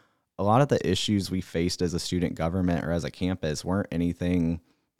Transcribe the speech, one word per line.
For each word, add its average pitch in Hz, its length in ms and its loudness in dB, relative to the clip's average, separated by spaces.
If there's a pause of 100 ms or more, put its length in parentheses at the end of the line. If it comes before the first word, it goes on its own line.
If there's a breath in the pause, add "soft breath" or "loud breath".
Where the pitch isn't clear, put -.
(380 soft breath)
a 92 60 -2
lot 110 160 6
of 143 80 4
the - 200 2
issues 95 420 0
we 92 100 -2
faced 87 420 -2
as 85 120 0
a 85 40 -2
student - 380 -2
government 87 480 0
or 80 80 -2
as 82 120 0
a 69 60 -6
campus 90 540 -4
weren't 92 260 -2
anything 85 680 0 (380)